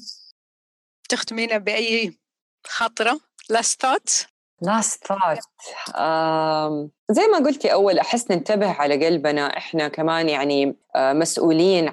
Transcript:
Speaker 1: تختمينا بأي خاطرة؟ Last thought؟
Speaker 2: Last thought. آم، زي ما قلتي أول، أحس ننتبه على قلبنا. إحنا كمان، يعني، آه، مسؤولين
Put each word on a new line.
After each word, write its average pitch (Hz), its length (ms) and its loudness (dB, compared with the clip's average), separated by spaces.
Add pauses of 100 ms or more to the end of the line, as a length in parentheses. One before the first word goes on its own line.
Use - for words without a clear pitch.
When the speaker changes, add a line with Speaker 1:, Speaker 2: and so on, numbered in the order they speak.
(1080)
Speaker 1:
تختمينا 226 500 -2
بأي 220 600 -2 (480)
خاطرة؟ 233 540 -2 (320)
Last 226 340 0
thought؟ - 400 -2 (380)
Speaker 2:
Last 208 340 -2 (100)
thought. 180 320 0 (560)
آم، 156 920 0 (200)
زي 320 160 4
ما 403 120 4
قلتي 277 340 0
أول، 190 260 4
أحس - 320 -2
ننتبه 202 400 0
على 147 360 0
قلبنا. 147 500 0
إحنا 151 320 -4
كمان، 160 400 -2
يعني، 139 480 0 (200)
آه، 135 160 2
مسؤولين 165 800 2